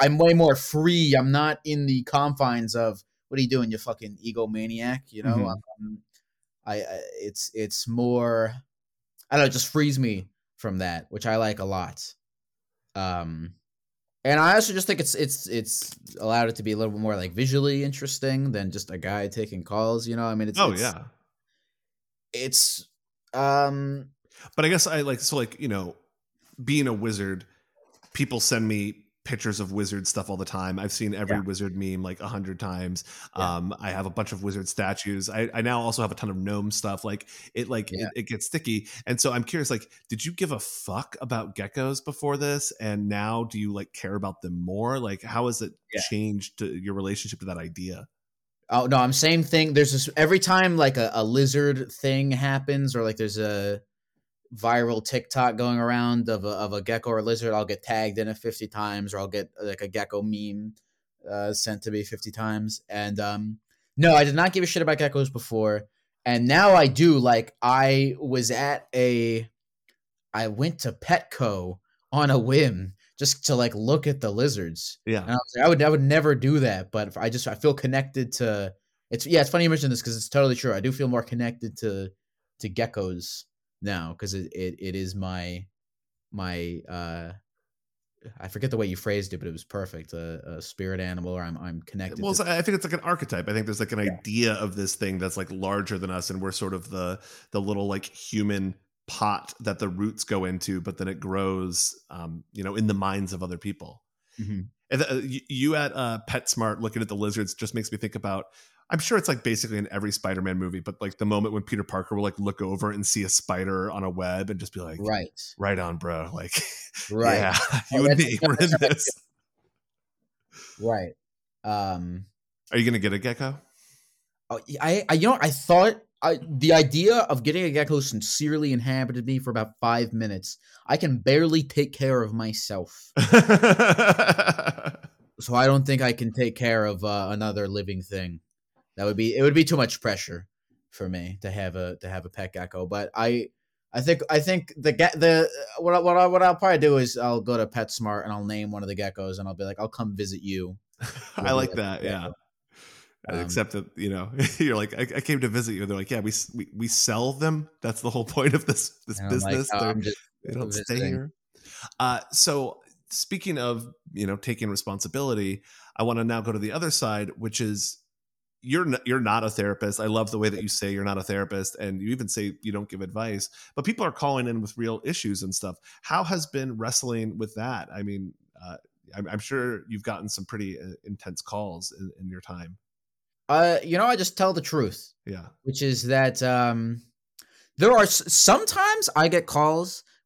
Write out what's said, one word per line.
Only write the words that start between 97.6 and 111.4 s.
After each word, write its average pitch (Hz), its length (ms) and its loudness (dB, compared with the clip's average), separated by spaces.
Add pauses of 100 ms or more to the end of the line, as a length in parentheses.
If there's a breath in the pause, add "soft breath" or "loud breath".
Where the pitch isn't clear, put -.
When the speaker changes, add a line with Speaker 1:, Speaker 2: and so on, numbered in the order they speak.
Speaker 2:
little, 101 260 -2
like, 98 200 -4
human 101 680 -2 (320)
pot - 540 -4
that 104 180 -4
the 104 100 -4
roots 98 360 -4
go 95 200 -2
into, 92 360 -4
but 85 180 -8
then 95 100 -4
it 95 120 -8
grows, 95 800 -2 (120)
um, 82 420 -14
you 101 120 -12
know, 98 120 -6
in 107 100 2
the 107 80 2
minds 98 380 -2
of 90 100 -8
other 87 160 -8
people. 90 440 -12 (380 loud breath)
Speaker 1:
Mm-hmm. 101 200 -6 (300)
Speaker 2:
And 131 120 0
the, 147 100 -2
uh, 127 120 -2
y-, 131 240 -6
you 139 280 0
at, 147 180 -2
uh, 117 340 -4
PetSmart 110 540 -2
looking 113 200 -4
at 104 60 -4
the 104 80 -6
lizards 104 380 -2
just - 200 -8
makes 110 180 -6
me 104 60 -8
think 107 180 -6
about, 98 300 -6 (440 soft breath)
I'm 160 100 -2
sure 220 180 0
it's, - 100 0
like, 127 160 -2
basically 110 340 -2
in 104 140 -4
every 101 200 -4
Spider-Man 95 460 -4
movie, 92 220 -4
but, 92 200 -12
like, 101 180 -8
the 107 80 -2
moment 104 280 2